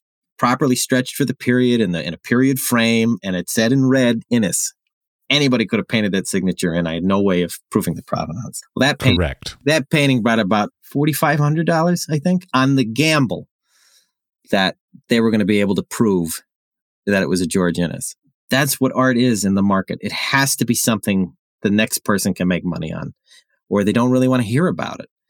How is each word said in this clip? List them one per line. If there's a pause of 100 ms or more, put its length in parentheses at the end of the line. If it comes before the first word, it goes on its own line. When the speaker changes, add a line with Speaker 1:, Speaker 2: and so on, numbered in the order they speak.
(400)
Speaker 1:
properly
stretched
for
the
period
in
the,
in
a
period
frame,
and
it
said
in
red, (100)
Inness. (580)
Anybody
could
have
painted
that
signature,
and
I
had
no
way
of (100)
proving
the
provenance. (140)
Well,
that
paint-,
Speaker 2:
Correct.
Speaker 1:
that
painting
brought
about (140)
forty-five
hundred
dollars,
I
think,
on
the
gamble (1040)
that (320)
they
were
gonna
be
able
to
prove (640)
that
it
was
a
George
Inness. (360)
That's
what
art
is
in
the
market.
It
has
to
be
something (280)
the
next
person
can
make
money
on, (540)
or
they
don't
really
wanna
hear
about
it. (200)